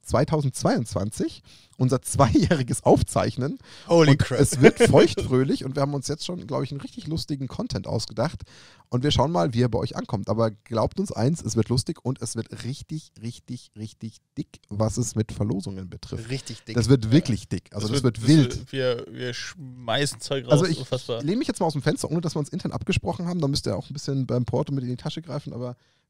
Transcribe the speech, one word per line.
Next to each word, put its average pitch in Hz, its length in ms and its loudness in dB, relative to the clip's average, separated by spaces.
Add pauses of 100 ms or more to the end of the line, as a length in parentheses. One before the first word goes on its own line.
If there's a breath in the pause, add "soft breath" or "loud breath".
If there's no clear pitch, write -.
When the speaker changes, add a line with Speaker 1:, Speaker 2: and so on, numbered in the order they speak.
Speaker 1:
zweitausendzweiundzwanzig 143 1400 -2 (360 soft breath)
unser 127 240 2
<laughs> - 0 -
Zweijähriges 139 800 2
aufzeichnen. 135 760 2 (300 soft breath)
Speaker 2:
Holy 165 220 8
Speaker 1:
Und 143 80 8
Speaker 2:
crap. - 200 0
Speaker 1:
es 139 220 2
wird - 180 8
feuchtfröhlich 147 880 4
und 135 100 -8
wir 143 60 -2
haben 139 140 0
uns 139 120 -6
jetzt 147 200 -6
schon, 180 200 -10
glaub 135 160 -4
ich, 139 80 -6
einen 143 120 -10
richtig - 240 -14
lustigen 147 420 -4
Content 117 380 -6
ausgedacht. 113 560 -4 (480 soft breath)
Und 123 120 0
wir 147 80 4
schauen 135 220 4
mal, 170 220 2
wie 117 80 4
er 123 80 4
bei 107 80 0
euch - 180 -4
ankommt. 101 320 -6
Aber 113 220 2
glaubt 104 500 -2
uns 98 120 -4
eins, 139 300 0
es 113 140 -4
wird 113 140 2
lustig 131 340 -2
und 131 160 -4
es 117 160 -8
wird 110 280 -8
richtig, 139 460 -10 (120)
richtig, - 520 -12
richtig 110 440 -12 (180)
dick, - 320 -10
was 107 300 -2
es 123 160 -4
mit 110 180 -2
Verlosungen 101 560 -6
betrifft. 113 400 -12
Speaker 2:
Richtig 127 360 -8
dick. 110 120 -6
Speaker 1:
Das 117 140 2
wird 113 200 6
wirklich 123 380 4
dick. - 240 -8
Also 104 160 -6
das 135 140 0
wird 120 160 0
Speaker 3:
das 110 80 -2
Speaker 1:
wild. 139 440 6
Speaker 3:
wir, 127 400 -2
wir 123 220 -8
schmeißen 127 880 -4
Zeug 139 240 -4
raus, 127 80 2
Speaker 1:
Also 151 140 6
ich 165 120 -2
Speaker 3:
unfassbar. 127 440 -4
Speaker 1:
lehne 175 160 0
mich 302 100 -2
jetzt - 120 -6
mal 180 60 2
aus 156 60 0
dem 139 100 -4
Fenster, - 280 0
ohne 170 100 0
dass 165 160 -4
wir 156 40 0
uns 147 100 -6
intern - 220 -6
abgesprochen - 540 -2
haben. 180 140 -4
Da 143 80 0
müsst 139 180 -2
ihr 110 100 -2
auch 117 120 -8
ein 135 60 -10
bisschen 135 320 -2
beim 123 180 0
Porto 147 300 -2
mit 135 100 -4
in 123 60 -4
die 123 60 -4
Tasche 160 260 -8
greifen. 147 320 -10
Aber 123 200 -8 (360)